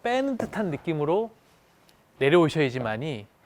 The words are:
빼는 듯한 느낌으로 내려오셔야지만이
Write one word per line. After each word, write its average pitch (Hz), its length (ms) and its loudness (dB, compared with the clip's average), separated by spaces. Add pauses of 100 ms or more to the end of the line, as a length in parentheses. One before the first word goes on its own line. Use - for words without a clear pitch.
빼는 254 360 -2
듯한 214 320 -6
느낌으로 160 600 -2 (880)
내려오셔야지만이 131 1080 2 (200)